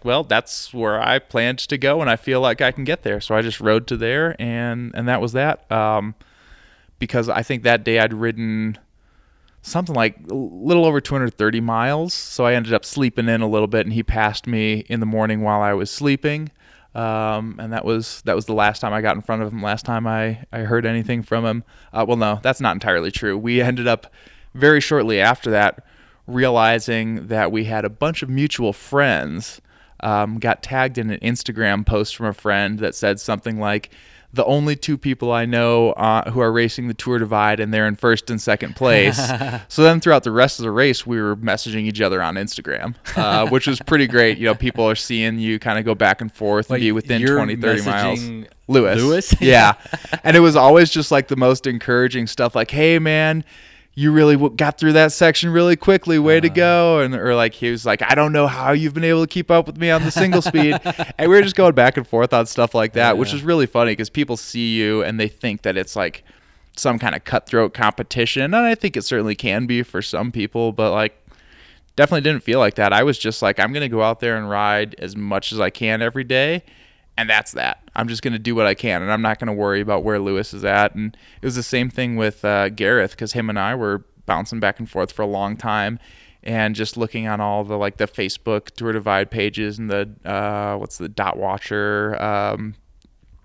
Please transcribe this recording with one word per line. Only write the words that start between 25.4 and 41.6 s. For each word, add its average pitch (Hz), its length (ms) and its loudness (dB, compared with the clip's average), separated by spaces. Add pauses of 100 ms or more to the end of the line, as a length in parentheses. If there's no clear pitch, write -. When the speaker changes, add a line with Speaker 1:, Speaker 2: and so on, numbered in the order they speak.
Speaker 1:
that 104 340 2 (440)
realizing 113 1000 0
that 107 240 0
we 110 120 -2
had 107 220 -4
a 101 40 -4
bunch 151 320 -4
of 131 80 -8
mutual 131 440 -2
friends, 101 880 -2 (400)
um, 107 360 -2
got 113 240 -2
tagged 131 360 -4
in 110 120 -4
an 104 120 -6
Instagram 107 640 -2
post 107 300 -2
from 117 120 -8
a 101 60 -4
friend 101 460 -2
that 104 140 -4
said 101 260 -2
something 110 400 -6
like, 104 300 -4 (440)
"The 127 120 0
only 147 300 2
two 143 220 -4
people 123 340 -4
I 117 140 0
know, 117 460 2
uh, 110 400 0
who 123 100 -2
are 113 100 2
racing 117 360 0
the 113 60 -4
Tour 123 260 -4
Divide, 107 400 0
and 107 140 -2
they're 107 140 2
in 104 80 -2
first 113 340 0
and 113 120 -4
second - 340 -2
place." 110 440 4 (180)
Speaker 2:
<laughs> 110 40 -8 (280)
Speaker 1:
So - 120 0
then 165 200 8
throughout 151 220 6
the 117 80 -2
rest 123 280 2
of 120 40 -8
the 113 80 -4
race, 123 360 2
we 117 140 -2
were 104 140 -2
messaging 107 520 -4